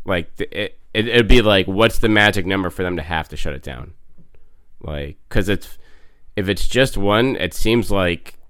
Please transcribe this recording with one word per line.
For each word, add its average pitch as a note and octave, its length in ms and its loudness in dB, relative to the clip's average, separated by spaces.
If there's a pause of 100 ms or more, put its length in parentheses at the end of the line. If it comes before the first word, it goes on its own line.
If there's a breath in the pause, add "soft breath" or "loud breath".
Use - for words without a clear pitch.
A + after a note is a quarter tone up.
Like, F2+ 320 -4
th-, - 160 -8
it, - 260 -8 (140)
it, A2+ 160 0
it'd A#2 200 2
be A#2+ 120 10
like, G2+ 260 4
what's G#2 320 2
the A2+ 120 4
magic G#2 340 4
number F#2+ 240 -2
for F#2 140 -8
them F2+ 140 -4
to D#2+ 60 -6
have D#2+ 280 -6
to D2 80 -14
shut D2+ 160 -2
it C2+ 80 -14
down? C2+ 320 -14 (880)
Like, D2 340 -10 (140)
'cause G2 180 0
it's, - 300 -4 (580 soft breath)
if G2 140 -4
it's - 180 2
just C3 300 2
one, G#2+ 380 2
it F2 180 -6
seems A2 360 2
like, F2+ 440 -2 (160)